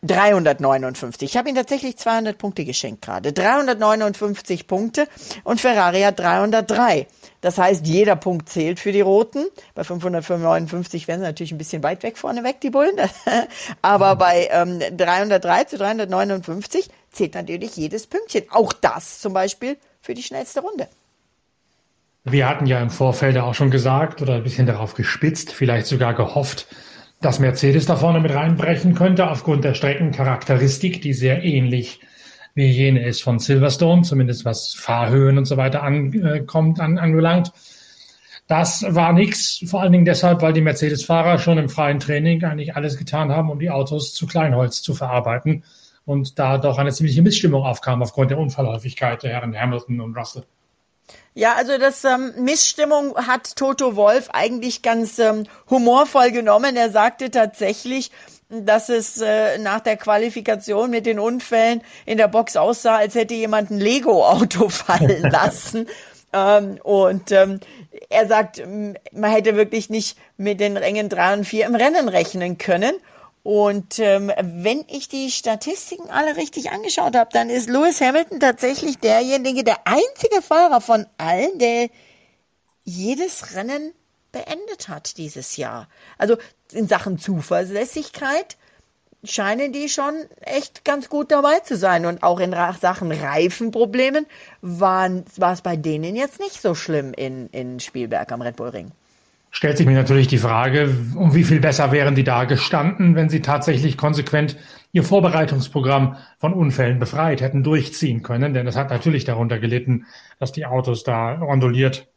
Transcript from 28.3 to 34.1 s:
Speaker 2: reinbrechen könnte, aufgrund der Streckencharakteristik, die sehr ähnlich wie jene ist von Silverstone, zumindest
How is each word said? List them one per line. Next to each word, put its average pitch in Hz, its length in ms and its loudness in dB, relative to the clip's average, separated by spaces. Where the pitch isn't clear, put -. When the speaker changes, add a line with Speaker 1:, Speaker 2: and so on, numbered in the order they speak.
Speaker 2:
reinbrechen 165 600 2
könnte, 180 360 4
aufgrund 143 340 0
der 139 100 0
Streckencharakteristik, 139 1300 0
die 139 140 -2
sehr 131 300 0
ähnlich 131 560 0
wie 139 120 2
jene 131 400 4
ist 120 160 -4
von 120 160 0
Silverstone, 143 640 4
zumindest 127 420 0